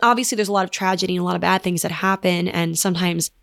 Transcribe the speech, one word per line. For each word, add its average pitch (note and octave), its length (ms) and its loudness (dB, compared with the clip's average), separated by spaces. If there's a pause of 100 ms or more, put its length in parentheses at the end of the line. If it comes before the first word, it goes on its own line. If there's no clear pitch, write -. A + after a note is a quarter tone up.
obviously A#3+ 360 2
there's G#3 120 0
a G3+ 40 -2
lot G3 120 2
of F3+ 60 -6
tragedy F#3 460 0
and F3 60 0
a F3+ 40 0
lot F3+ 80 0
of F3 60 -2
bad F#3 220 2
things F3 200 0
that F3 80 -2
happen, F3+ 560 0
and E3 320 -2
sometimes F3 540 -2 (100)